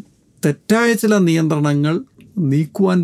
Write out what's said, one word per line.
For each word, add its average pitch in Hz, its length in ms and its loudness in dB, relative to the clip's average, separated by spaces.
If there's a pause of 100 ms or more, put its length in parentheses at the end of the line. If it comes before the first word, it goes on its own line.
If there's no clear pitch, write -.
(440)
തെറ്റായ 226 500 0
ചില 208 240 0
നിയന്ത്രണങ്ങൾ 156 760 0 (420)
നീക്കുവാൻ 160 680 0